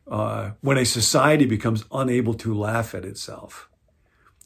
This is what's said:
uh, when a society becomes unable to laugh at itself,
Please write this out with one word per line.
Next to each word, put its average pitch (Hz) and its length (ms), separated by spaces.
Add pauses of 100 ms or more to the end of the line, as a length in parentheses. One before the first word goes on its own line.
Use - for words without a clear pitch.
uh, 107 440 (100)
when 135 160
a 127 80
society 139 640
becomes 110 440
unable 123 440
to 113 180
laugh 110 420
at 92 120
itself, - 640 (760)